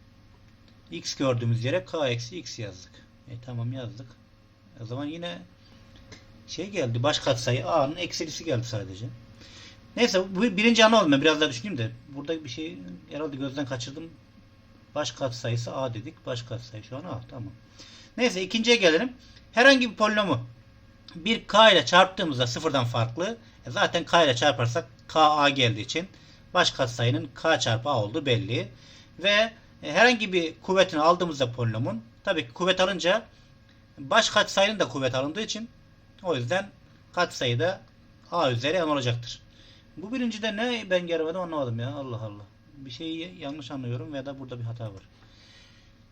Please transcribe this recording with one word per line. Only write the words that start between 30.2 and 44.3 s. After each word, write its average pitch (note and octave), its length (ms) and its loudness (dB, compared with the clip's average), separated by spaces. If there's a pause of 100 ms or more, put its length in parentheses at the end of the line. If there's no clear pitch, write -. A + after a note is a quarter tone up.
bir E3 300 0
kuvvetini F#3 380 2
aldığımızda D#3+ 520 2
polinomun, B2 520 -4 (200)
tabii E3 220 -2
ki - 60 -20
kuvvet F#3 280 0
alınca F#3 460 0 (720)
baş F#3+ 320 2
katsayının G3+ 480 2
da D3+ 100 0
kuvvet C3 260 -2
alındığı D3+ 280 -2
için A3 280 -8 (520)
o E3+ 140 0
yüzden F3+ 340 -2 (420)
katsayı C3+ 460 0
da F3 220 -2 (500)
A E3 200 2
üzeri C3+ 260 0
N E3+ 80 2
olacaktır. B2+ 580 -4 (540)
Bu G3 160 -10
birincide A3 440 -4
ne A3 340 -4
ben F3+ 160 2
göremedim, E3 340 -2
anlamadım C#3+ 400 -4
ya. B2+ 80 -6
Allah C3+ 320 -8
Allah. G#2 240 -12 (340)
Bir C3+ 120 -16
şeyi E3 480 -10
yanlış D3 320 -12
anlıyorum C3 420 -8
veya C3+ 140 -8
da C3+ 140 -12